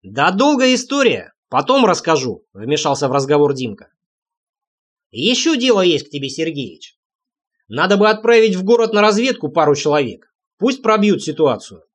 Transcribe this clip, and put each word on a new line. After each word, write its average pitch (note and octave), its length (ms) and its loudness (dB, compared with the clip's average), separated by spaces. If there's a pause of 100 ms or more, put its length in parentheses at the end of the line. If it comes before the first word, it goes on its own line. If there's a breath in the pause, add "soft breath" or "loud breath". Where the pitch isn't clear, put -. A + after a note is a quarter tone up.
«Да C3+ 300 -2
долгая B3+ 420 2
история, B3 580 -4 (160)
потом G#3+ 380 2
расскажу», — C#3+ 640 -2
вмешался C#3 560 -4
в B2 40 -2
разговор C#3+ 420 2
Димка. A#2+ 380 -10 (1200)
«Ещё A#3+ 420 0
дело A#3+ 260 2
есть E3 280 0
к - 20 -20
тебе, C#3 180 -8
Сергеич. C#3 720 -10 (720)
Надо F3+ 280 0
бы G#3+ 140 4
отправить A3 460 2
в F#3 80 -6
город A3+ 280 2
на G#3 80 2
разведку G#3+ 480 0
пару D3 280 2
человек. C#3+ 500 -2 (320)
Пусть C4 240 -2
пробьют G#3 400 2
ситуацию». C3+ 600 -4 (100)